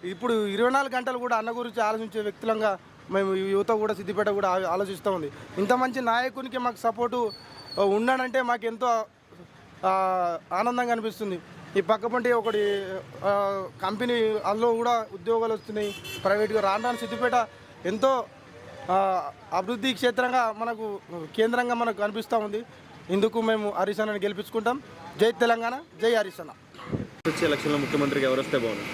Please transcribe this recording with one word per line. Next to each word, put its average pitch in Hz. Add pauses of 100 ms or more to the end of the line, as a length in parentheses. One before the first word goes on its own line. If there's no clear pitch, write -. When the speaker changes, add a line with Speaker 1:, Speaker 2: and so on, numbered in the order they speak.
Speaker 1:
ఇప్పుడు 208
ఇరవై 214
నాలుగు 262
గంటలు 254
కూడా 240
అన్న 220
గురించి 240
ఆలోచించే 220
వ్యక్తులంగా 214 (320)
మేము 190
ఈ 190
యువత 196
కూడా 214
సిద్దిపేట 202
కూడా 202
ఆ-, 185
ఆలోచిస్తూ 190
ఉంది. 156 (260)
ఇంత 202
మంచి 254
నాయకునికి 254
మాకు 247
సపోర్టు, 233 (480)
ఆ, -
ఉన్నాడంటే 247
మాకు 240
ఎంతో, 226 (840)
ఆ, 190 (640)
ఆనందంగా 240
అనిపిస్తుంది. 214 (380)
ఈ 196
పక్క 214
పొంటి 240
ఒకటి, 208 (400)
ఆ, 196 (180)
కంపెనీ 220 (100)
అందులో 220
కూడా 233
ఉద్యోగాలు 226
వస్తున్నాయి 208 (300)
ప్రైవేట్గా. 208
రాను 202
రాను 247
సిద్దిపేట 233 (400)
ఎంతో, 233 (680)
ఆ, 185 (280)
అభివృద్ధి 202
క్షేత్రంగా 247
మనకు 220 (360)
కేంద్రంగా 240
మనకు 233
కనిపిస్తూ 214
ఉంది. 214 (480)
ఇందుకు 214
మేము 220
హరీష్ 196
అన్నని 214
గెలిపించుకుంటాం. 208 (380)
జై 226
తెలంగాణ, 233 (240)
జై 233
హరీష్ 190
అన్న. 156 (760)
Speaker 2:
వచ్చే 160
ఎలక్షన్లో 147
ముఖ్యమంత్రికి 139
ఎవరు 131
వస్తే 135
బాగుంటుంది? 104